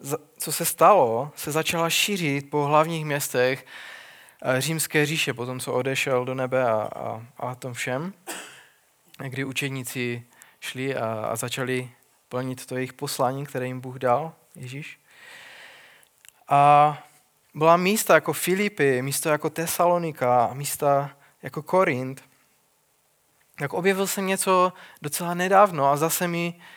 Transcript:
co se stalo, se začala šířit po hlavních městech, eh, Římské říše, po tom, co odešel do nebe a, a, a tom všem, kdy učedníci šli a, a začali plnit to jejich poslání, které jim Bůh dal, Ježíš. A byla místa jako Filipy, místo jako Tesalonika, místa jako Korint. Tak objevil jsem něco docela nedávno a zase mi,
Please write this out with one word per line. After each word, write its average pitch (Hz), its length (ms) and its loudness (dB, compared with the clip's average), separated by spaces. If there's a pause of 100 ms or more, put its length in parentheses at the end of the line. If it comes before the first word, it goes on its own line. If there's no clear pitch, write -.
(380)
co 160 140 -8
se 170 120 -4
stalo, 147 720 4
se - 160 -8
začala 165 380 0
šířit 147 600 -2
po 147 140 0
hlavních 156 400 2
městech, 135 640 -2 (760)
eh, 131 180 0
Římské 151 460 0
říše, 147 280 -2
po 117 120 -8
tom, 127 140 -8
co 123 120 -8
odešel 127 520 0
do 127 100 -4
nebe 127 360 0
a, 110 240 0
a, 113 280 -8 (140)
a 123 180 -8
tom 123 200 -12
všem, 135 400 -6 (1040)
kdy 131 260 -8
učedníci 127 840 -6 (340)
šli 131 360 -6
a, 113 360 -4
a 113 40 -6
začali 127 540 -4 (380)
plnit 127 380 -8
to 127 100 -8
jejich 127 160 -6
poslání, 139 540 -4
které 127 200 -8
jim 127 140 -8
Bůh 131 180 -14
dal, 131 340 0 (220)
Ježíš. 135 460 -16 (1500)
A 147 500 6 (560)
byla 160 220 6
místa 185 380 4
jako 156 180 4
Filipy, 156 680 0
místo 139 260 -4
jako 151 220 0
Tesalonika, 165 1000 2
místa 139 580 0 (320)
jako 147 200 -10
Korint. 135 640 0 (1300)
Tak 143 140 -6
objevil 190 340 0
jsem 190 200 -4
něco 185 460 2 (300)
docela 170 320 -6
nedávno 180 560 4
a 143 60 2
zase 165 320 0
mi, 170 260 -4 (220)